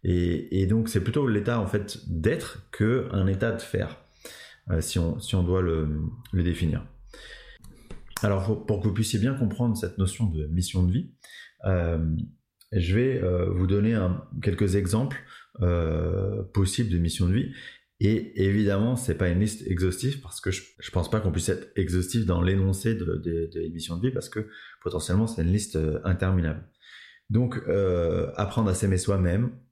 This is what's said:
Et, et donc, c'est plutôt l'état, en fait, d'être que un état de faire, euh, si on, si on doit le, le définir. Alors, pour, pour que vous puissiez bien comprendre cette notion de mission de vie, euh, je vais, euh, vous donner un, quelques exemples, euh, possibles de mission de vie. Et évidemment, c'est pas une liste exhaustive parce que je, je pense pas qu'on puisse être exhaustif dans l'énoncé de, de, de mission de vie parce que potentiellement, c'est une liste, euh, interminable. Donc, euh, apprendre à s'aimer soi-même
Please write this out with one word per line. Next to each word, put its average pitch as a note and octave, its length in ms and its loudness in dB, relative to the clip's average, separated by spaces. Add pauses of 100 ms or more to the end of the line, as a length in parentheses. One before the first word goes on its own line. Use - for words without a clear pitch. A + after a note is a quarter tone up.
Et, F2 580 2
et F#2+ 60 4
donc, A2 200 2
c'est G2+ 140 0
plutôt C3 260 0
l'état, A2 320 0
en G2 60 0
fait, G2 320 -4 (100)
d'être F2+ 640 -2
que A2+ 400 0
un F#2+ 140 0
état G2 260 2
de - 100 -4
faire, - 360 -4 (720)
euh, E2 120 2
si - 180 -2
on, E2+ 200 0
si - 140 -6
on F#2 80 4
doit F2+ 220 2
le, D#2+ 260 0 (420)
le F2 120 2
définir. E2 420 0 (1400)
Alors, G2 240 2
pour, G#2 220 -2
pour G2 140 0
que G#2 60 0
vous F#2+ 60 2
puissiez A2 260 0
bien C3 140 2
comprendre A#2+ 420 0
cette F#2 220 -6
notion G2 300 0
de D#2 180 -2
mission F2+ 380 0
de F2+ 80 4
vie, C#3 200 -2 (540)
euh, E2+ 320 2 (760)
je F2+ 240 2
vais, B2+ 260 2
euh, F2+ 300 0
vous F#2 160 2
donner G2+ 260 4
un, F#2 320 0 (160)
quelques F#2+ 340 2
exemples, A2 460 0 (400)
euh, F2 800 0 (120)
possibles G2+ 360 0
de F2+ 80 2
mission E2+ 300 2
de F#2 60 2
vie. C#3 180 0 (480)
Et G#2 480 2
évidemment, G#2 480 2
c'est - 180 -2
pas F#2 160 0
une F2 120 2
liste G#2+ 260 -2
exhaustive F#2+ 540 0
parce - 200 -14
que F#2+ 80 -4
je, - 140 -4 (160)
je - 100 -14
pense E2+ 180 0
pas - 120 0
qu'on F#2 120 0
puisse F2 180 -2
être - 260 -2
exhaustif F#2 500 0
dans F#2 160 2
l'énoncé F#2+ 540 2
de, F2+ 100 -4
de, E2 480 -2
de E2 180 -6
mission E2 260 -8
de G#2+ 100 0
vie C3 40 2
parce - 160 -6
que G#2+ 200 -6 (340)
potentiellement, F2+ 460 0
c'est F#2+ 160 -2
une F2 80 4
liste, G#2 240 0
euh, D#2 280 0
interminable. F2+ 600 0 (680)
Donc, A#2+ 380 2
euh, F2 680 2
apprendre G#2 320 0
à F2+ 40 2
s'aimer F#2 240 2
soi-même G2 540 2 (200)